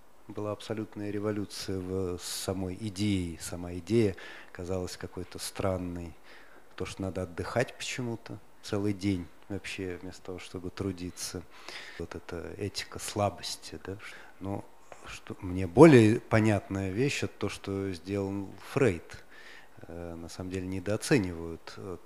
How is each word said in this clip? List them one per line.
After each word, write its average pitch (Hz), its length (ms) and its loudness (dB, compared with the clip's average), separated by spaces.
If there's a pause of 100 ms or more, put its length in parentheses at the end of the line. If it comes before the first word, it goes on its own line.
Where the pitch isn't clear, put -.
(260)
была 104 260 -6
абсолютная 104 580 -6
революция 104 680 -4
в 92 400 -2
самой 92 640 -4
идее. 95 600 0
Сама 87 320 -8
идея 95 420 4 (360)
казалась 90 440 -4
какой-то - 420 -10
странной. 90 760 -4 (600)
То, 92 100 -6
что - 160 -6
надо 92 220 -2
отдыхать - 520 -2
почему-то 117 640 -6 (240)
целый 104 320 0
день 92 320 0 (240)
вообще, 92 500 -6
вместо 90 220 -12
того, 90 160 -10
чтобы 90 320 -10
трудиться. 90 720 -6 (560)
Вот 85 160 -8
эта 82 420 -10
этика - 420 -6
слабости, - 840 -4
да. 98 140 -8 (420)
Но 98 240 -6 (400)
что, - 380 -12
мне 92 240 -2
более 113 540 12
понятная 98 720 4
вещь — 127 320 0
это 98 140 -4
то, 101 140 -2
что 98 420 -4
сделал 98 560 -2 (240)
Фрейд. - 500 0 (600)
Э, 85 320 -10
на 85 160 -12
самом 90 200 -8
деле 92 160 -4
недооценивают, 92 1080 0
э, 98 300 -10